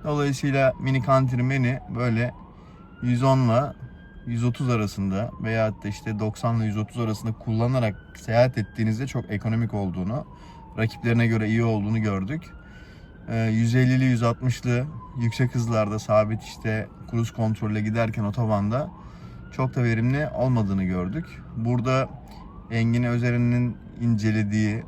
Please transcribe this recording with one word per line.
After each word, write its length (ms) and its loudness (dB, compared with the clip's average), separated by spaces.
Dolayısıyla 760 2
Mini 240 0
Countryman'i 760 2
böyle 380 0
yüz 220 2
onla 500 4
yüz 180 -2
otuz 260 0
arasında 640 0
veyahut 400 -2
da 40 -4
işte 320 -6
doksanla 460 0
yüz 120 -2
otuz 220 -4
arasında 340 -4
kullanarak 640 0
seyahat 420 2
ettiğinizde 500 -2
çok 240 -6
ekonomik 420 -2
olduğunu, 520 -2
rakiplerine 500 2
göre 200 2
iyi 160 2
olduğunu 380 2
gördük. 420 -2
Ee, 80 -2
yüz 380 2
ellili, 300 6
yüz 180 4
altmışlı 640 0
yüksek 360 0
hızlarda 440 0
sabit 440 2
işte 440 -4
cruise 220 0
kontrolle 480 0
giderken 420 0
otobanda 680 0
çok 240 -2
da 80 2
verimli 440 2
olmadığını 560 2
gördük. 420 -2
Burada 520 0
Engin 320 2
Özer'in 720 2
incelediği 880 2